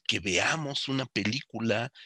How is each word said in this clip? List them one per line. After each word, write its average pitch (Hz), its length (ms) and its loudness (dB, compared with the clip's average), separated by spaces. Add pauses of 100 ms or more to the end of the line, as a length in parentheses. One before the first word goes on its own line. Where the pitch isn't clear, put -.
que 104 140 0
veamos 101 680 0
una 135 180 0
película 113 840 -2 (160)